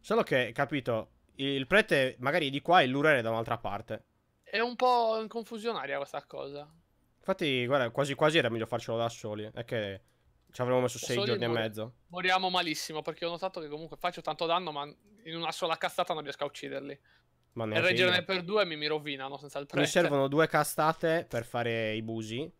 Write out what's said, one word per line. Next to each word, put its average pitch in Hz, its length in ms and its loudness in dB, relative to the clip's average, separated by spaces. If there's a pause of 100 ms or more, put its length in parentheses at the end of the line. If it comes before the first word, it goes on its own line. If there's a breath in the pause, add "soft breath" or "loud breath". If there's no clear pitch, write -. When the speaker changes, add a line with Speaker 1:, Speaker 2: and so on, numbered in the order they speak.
Speaker 1:
Solo 220 220 2
che, 123 320 2
capito, 135 560 -2 (240)
il 139 320 -2
prete 156 540 4
magari 147 260 0
è 135 40 -2
di 139 120 -4
qua 175 180 8
e 139 60 6
l'urere 143 320 4
è 117 40 0
da 110 80 -2
un'altra 113 280 -2
parte. 104 460 -8 (380)
Speaker 2:
È - 180 -6
un 240 160 -2
po' 233 440 4
in 220 80 -6
confusionaria 208 720 -6
questa 139 260 -8
cosa. 143 420 -12 (520)
Speaker 1:
Infatti, 139 480 0
guarda, 127 240 2
quasi 139 240 0
quasi 151 240 4
era 123 100 4
meglio 113 160 -2
farcelo 113 320 -4
da 117 140 0
soli. 107 420 -10
È 117 140 -10
che 101 360 -6 (480)
ci - 120 -6
avremmo 127 180 4
messo 120 180 0
Speaker 2:
Da - 60 -8
Speaker 1:
sei 127 120 -2
Speaker 2:
soli - 120 0
Speaker 1:
giorni 117 160 0
e 117 40 0
Speaker 2:
mori-, 117 120 0
Speaker 1:
mezzo. 110 340 -6 (120)
Speaker 2:
moriamo 185 420 0
malissimo, 160 540 -2
perché 165 240 -6
ho 170 40 -2
notato 180 300 -6
che 156 80 -10
comunque 151 300 -12
faccio 175 240 -4
tanto 156 240 -2
danno, 170 260 0
ma 143 120 -6 (400)
in 165 120 -10
una 165 160 -6
sola 160 240 -2
cazzata 175 380 -2
non 151 80 -4
riesco 143 220 -4
a - 20 -2
ucciderli. 139 520 -8 (540 soft breath)
Speaker 1:
Ma 117 120 -4
Speaker 2:
E - 20 -2
Speaker 1:
neanche 165 220 2
Speaker 2:
reggerne 180 300 4
Speaker 1:
io. 175 60 -2
Speaker 2:
per 185 180 -2
due 202 220 2
mi, 160 120 -4
mi 151 100 -4
rovina, 147 420 -4
no? 139 80 -10
Senza 143 220 -10
il 143 80 -6
Speaker 1:
Mi - 60 -20
Speaker 2:
prete. 170 180 2
Speaker 1:
servono 143 380 4
due 151 200 4
castate 160 800 0
per 117 160 -4
fare 113 480 -2
i 110 80 -2
busi. 113 600 -6